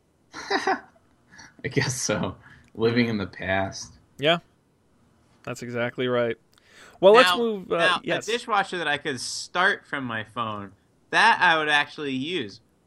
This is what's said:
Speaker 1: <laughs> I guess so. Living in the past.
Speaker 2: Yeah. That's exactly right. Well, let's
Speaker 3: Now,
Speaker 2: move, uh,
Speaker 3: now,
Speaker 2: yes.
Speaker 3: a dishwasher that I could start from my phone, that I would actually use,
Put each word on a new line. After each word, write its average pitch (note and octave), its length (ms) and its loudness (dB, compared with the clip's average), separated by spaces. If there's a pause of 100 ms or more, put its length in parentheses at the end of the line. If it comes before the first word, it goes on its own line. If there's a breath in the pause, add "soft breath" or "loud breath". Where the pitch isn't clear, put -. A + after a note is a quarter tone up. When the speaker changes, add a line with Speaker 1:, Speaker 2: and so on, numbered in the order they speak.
Speaker 1:
<laughs> - 300 -20
I - 1400 -8
guess - 280 -2
so. F#2+ 360 -4 (400 soft breath)
Living A#2 320 2
in A2 100 -4
the G2 100 -4
past. F#2+ 680 -6 (260)
Speaker 2:
Yeah. D#3 180 2 (1040)
That's B2 200 -10
exactly A#2+ 440 -4
right. A#2+ 280 0 (680 loud breath)
Well, G3 120 10
let's A#3 160 8
Speaker 3:
Now, F3+ 80 0
Speaker 2:
move, G#3+ 340 -4
uh, F3 60 0
Speaker 3:
now, E3+ 260 2
Speaker 2:
yes. D#3 240 -4
Speaker 3:
a G#3 40 -4
dishwasher G#3+ 460 -2
that D#3+ 100 -4
I D3 100 0
could C#3 220 -6
start - 680 -2
from C#3 200 -6
my A2 180 -6
phone, G#2 480 -6 (380)
that G3 320 4
I E3 160 4
would D3+ 120 0
actually D3 440 -2
use, C3 480 -6 (260)